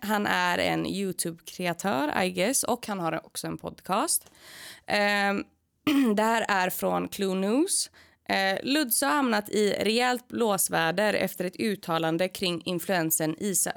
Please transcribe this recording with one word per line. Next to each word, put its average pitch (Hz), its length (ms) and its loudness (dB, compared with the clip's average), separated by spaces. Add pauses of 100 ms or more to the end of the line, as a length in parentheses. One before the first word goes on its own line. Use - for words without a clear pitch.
han 208 260 0
är 180 300 2
en 165 300 0
YouTube-kreatör, 185 1400 -2
I 185 80 0
guess, 185 320 0
och - 240 -2
han 202 120 -4
har 160 260 -2
också - 220 -10
en 160 100 -6
podcast. 190 680 -2 (640)
Ehm, 202 560 2 (320)
<clears throat> 277 400 4
det 214 80 4
här 226 240 2
är 185 220 2
från 180 380 0
Clue 190 280 -2
News. 226 540 0 (400)
Eh, 196 340 2
Ludse 277 420 2
har 277 80 2
hamnat 233 360 0
i 208 220 2
rejält 240 560 0
blåsväder 202 840 0
efter - 320 -2
ett 185 140 -8
uttalande 170 720 0
kring 175 360 -4
influensen 165 720 0
Isa 196 380 0